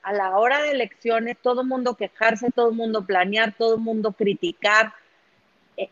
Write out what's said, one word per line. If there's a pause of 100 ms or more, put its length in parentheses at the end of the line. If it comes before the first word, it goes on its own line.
a
la
hora
de
elecciones,
todo
mundo
quejarse,
todo
mundo
planear,
todo
mundo
criticar. (840)
Eh,